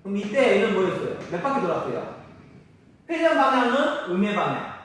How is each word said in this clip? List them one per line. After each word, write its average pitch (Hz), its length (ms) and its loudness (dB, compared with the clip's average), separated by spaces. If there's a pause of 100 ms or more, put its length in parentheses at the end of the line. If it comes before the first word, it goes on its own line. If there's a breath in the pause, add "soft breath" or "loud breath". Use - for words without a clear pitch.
그럼 202 160 -6
이때 208 440 2
N은 208 120 2
뭐였어요? 175 460 -2 (100)
몇 170 140 -6
바퀴 269 180 0
돌았어요? 127 600 -4 (840)
회전 320 300 2
방향은 262 760 2
음의 202 240 2
방향. - 360 -4 (120)